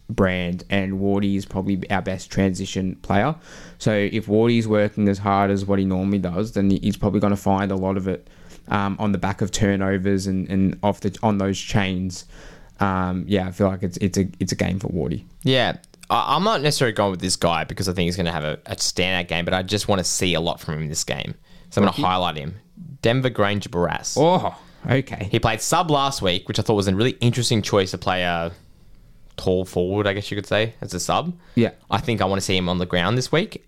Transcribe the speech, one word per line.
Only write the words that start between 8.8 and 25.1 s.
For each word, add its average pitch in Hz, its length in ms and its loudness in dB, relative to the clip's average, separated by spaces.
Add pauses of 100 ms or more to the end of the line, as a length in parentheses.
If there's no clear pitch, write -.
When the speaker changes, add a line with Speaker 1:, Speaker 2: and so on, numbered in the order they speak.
Speaker 1:
on 104 120 0
the 95 60 0
back 98 240 -4
of 98 80 0
turnovers 98 800 0
and, 95 220 -2
and 95 340 2
off 101 180 0
the, 98 220 -4
on 107 160 2
those 98 200 0
chains. 95 680 -2 (540)
Um, 92 480 0
yeah, 95 200 0
I 95 40 -6
feel 98 160 2
like 92 140 -2
it's, 90 160 -4
it's 98 220 0
a, 92 80 2 (120)
it's 95 120 -2
a - 40 0
game 92 240 0
for - 100 -4
Wardy. - 340 -2 (200)
Speaker 2:
Yeah. 127 340 2 (340)
I, 117 240 2
I'm 170 80 2
not 208 180 2
necessarily 139 320 2
going 101 180 2
with 87 100 -6
this 92 140 0
guy 82 280 0
because 90 260 -6
I 90 40 -2
think 87 120 0
he's 87 100 -2
gonna 87 160 -2
have 80 120 -4
a, 76 240 -4
a 107 80 -8
standout 90 520 0
game, 85 180 -2
but 87 80 -2
I 92 100 0
just 104 240 -2
wanna 98 160 2
see 90 320 0
a 78 40 0
lot 82 220 -2
from 78 140 -6
him 78 80 -6
in 78 60 -6
this 76 140 -4
game. - 300 -6 (380)
So 101 100 0
I'm 101 40 6
gonna - 20 2
Speaker 1:
Rocky? 95 160 -2
Speaker 2:
highlight 90 340 0
him. 76 180 -8 (460)
Denver 127 300 2
Granger 104 380 0
Barras. 85 480 -2
Speaker 1:
Oh, 160 380 2 (320)
okay. 113 440 -2